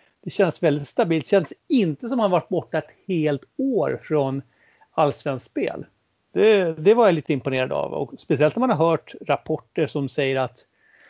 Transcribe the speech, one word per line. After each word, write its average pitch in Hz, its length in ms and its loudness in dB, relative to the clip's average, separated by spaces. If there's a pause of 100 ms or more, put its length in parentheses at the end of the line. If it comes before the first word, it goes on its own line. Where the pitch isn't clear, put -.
(200)
Det - 100 -14
känns - 320 0
väldigt 147 260 0
stabilt. 165 360 0
Det - 40 -16
känns 190 240 2 (160)
inte 220 400 0
som 247 120 -2
att 220 40 2
han 196 60 0
varit 175 180 0
borta 170 300 -4
ett - 120 -8 (160)
helt 151 360 -2 (140)
år 180 460 -2
från 139 400 -2 (500)
allsvenskt 143 540 -2
spel. - 400 -6 (460)
Det, 190 400 4
det 160 220 4
var 233 120 4
jag 180 80 4
lite 156 180 -2
imponerad 131 400 -2
av. - 200 -4
Och - 280 -6
speciellt 147 360 2
när 226 40 -2
man 254 100 0
har 160 200 2
hört - 300 -4
rapporter - 640 -4
som 139 220 -4
säger 135 320 -2
att - 260 -8 (440)